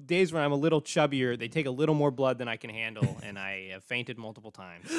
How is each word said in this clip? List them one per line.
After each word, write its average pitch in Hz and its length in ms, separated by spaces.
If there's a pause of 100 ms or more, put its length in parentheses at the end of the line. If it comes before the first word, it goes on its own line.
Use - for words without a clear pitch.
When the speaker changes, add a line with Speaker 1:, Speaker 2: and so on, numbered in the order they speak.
Speaker 1:
days 175 260
when 160 100
I'm 143 100
a 143 40
little 151 240
chubbier, 139 580
they 113 100
take 147 180
a 135 40
little 151 260
more 147 160
blood 131 260
than 123 100
I 113 80
can 113 140
handle, 107 500
Speaker 2:
<laughs> - 40
Speaker 1:
and 101 140
I 95 340
have 95 120
fainted 120 340
multiple 110 340
times. 87 340 (120)